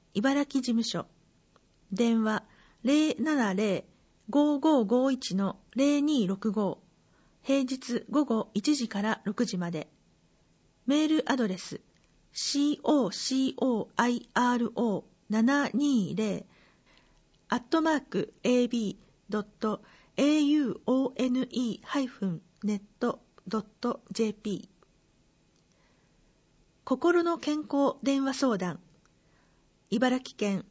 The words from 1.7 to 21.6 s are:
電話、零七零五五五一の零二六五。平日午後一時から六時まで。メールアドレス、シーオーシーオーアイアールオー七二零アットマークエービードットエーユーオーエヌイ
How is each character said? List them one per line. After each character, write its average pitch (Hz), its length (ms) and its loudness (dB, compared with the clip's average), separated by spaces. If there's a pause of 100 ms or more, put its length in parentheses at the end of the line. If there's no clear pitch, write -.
電 226 320 2
話、 214 220 -2 (400)
零 302 340 4
七 247 360 0
零 196 300 0 (460)
五 294 300 2
五 294 240 4
五 247 260 2
一 254 240 -4
の 196 240 -2 (160)
零 285 280 2
二 285 260 2
六 196 240 -2
五。 202 260 -2 (640)
平 277 180 2
日 262 480 -4
午 294 160 2
後 220 300 -2
一 285 220 0
時 240 120 -4
か 202 140 -4
ら 220 220 -2
六 233 200 -2
時 185 140 -4
ま 175 140 -4
で。 160 160 -8 (1000)
メ 302 200 4
ー - 20 -2 (160)
ル - 80 0
ア 269 40 2
ド 226 120 0
レ - 100 -4
ス、 - 220 -12 (520)
シ 285 420 0
ー - 100 -4
オ 277 240 4
ー - 40 -4
シ 262 360 -2
ー - 80 -4
オ 240 300 0
ー - 100 -20
ア 240 120 2
イ 240 260 -4
ア 247 180 2
ー 240 60 0
ル 233 180 -2
オ 220 240 0
ー - 40 -12 (260)
七 254 440 2
二 262 400 2
零 202 320 -4 (1000)
ア 240 80 0
ッ 247 140 -6
ト 320 120 2
マ 320 140 2
ー 262 60 -4
ク - 320 -6 (100)
エ 247 200 4
ー 240 40 0
ビ 226 320 -4
ー - 280 -20
ド 208 120 -4
ッ 202 60 -8 (140)
ト 214 220 -4 (340)
エ - 60 0
ー 302 200 4
ユ 285 300 2
ー - 140 -10
オ 262 220 2
ー - 80 -6
エ 254 120 0
ヌ 247 220 -2
イ 240 320 -4